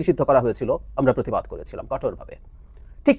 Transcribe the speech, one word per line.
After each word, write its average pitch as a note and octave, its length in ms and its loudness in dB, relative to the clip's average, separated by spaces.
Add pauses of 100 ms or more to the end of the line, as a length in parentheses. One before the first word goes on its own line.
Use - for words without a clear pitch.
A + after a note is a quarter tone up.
নিষিদ্ধ D#3 280 0
করা C3+ 100 6
হয়েছিল A#2+ 300 0 (300)
আমরা B2+ 180 6
প্রতিবাদ G#2 340 -2
করেছিলাম F2+ 380 -10
কঠোরভাবে, G#2 460 -6 (680)
ঠিক C#4+ 140 6